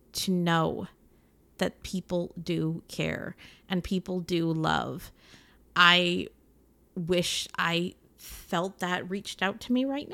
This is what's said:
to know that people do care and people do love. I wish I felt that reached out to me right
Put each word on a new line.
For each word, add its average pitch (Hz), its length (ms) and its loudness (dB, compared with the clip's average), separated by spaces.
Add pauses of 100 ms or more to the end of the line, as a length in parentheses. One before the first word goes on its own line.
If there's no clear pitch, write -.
(120)
to - 200 -2
know 170 560 2 (720)
that - 240 -2
people 175 580 -4
do 165 460 -2
care - 480 -6 (340)
and 180 140 0
people 185 360 -2
do 165 320 0
love. 156 600 -2 (640)
I 175 520 6 (680)
wish 180 520 0 (100)
I 170 380 0 (220)
felt - 640 -4
that 180 300 -2
reached 202 320 -6
out 202 200 2
to - 120 -2
me 254 120 2
right 277 280 -6